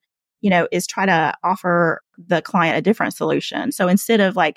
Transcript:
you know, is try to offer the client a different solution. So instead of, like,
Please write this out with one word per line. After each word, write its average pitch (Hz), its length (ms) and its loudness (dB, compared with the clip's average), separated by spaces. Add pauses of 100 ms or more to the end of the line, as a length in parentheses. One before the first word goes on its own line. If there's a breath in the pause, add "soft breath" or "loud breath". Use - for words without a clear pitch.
(400)
you 208 80 -2
know, 175 220 2
is 175 160 -2
try - 180 -4
to 160 380 2
offer 175 580 0 (160)
the 170 240 -2
client 165 380 0
a - 20 0
different - 340 0
solution. - 580 -4
So 180 160 0
instead 208 320 2
of, 190 160 0
like, 160 200 0